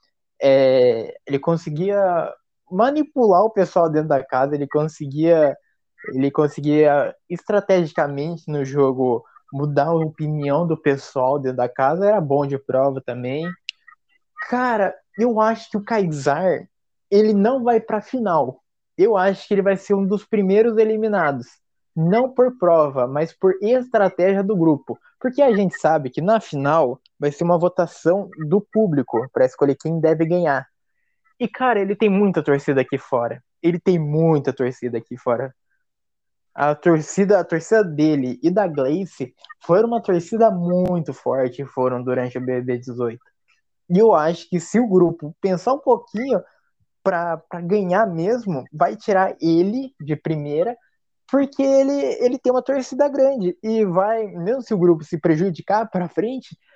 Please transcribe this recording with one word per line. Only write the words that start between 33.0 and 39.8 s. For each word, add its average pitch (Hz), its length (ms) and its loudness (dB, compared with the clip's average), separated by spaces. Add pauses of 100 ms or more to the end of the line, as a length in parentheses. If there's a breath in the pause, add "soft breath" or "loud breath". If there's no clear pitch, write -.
Ele 170 180 0
tem 185 180 0
muita 151 540 0
torcida 123 460 -4
aqui 120 180 -14
fora. 127 380 -4 (1000)
A 147 200 0
torcida, 175 640 2
a 170 40 -2
torcida 175 380 0
dele 147 600 0
e 165 80 2
da 196 180 0
Gleice 143 680 -4 (300 loud breath)
foi 185 180 4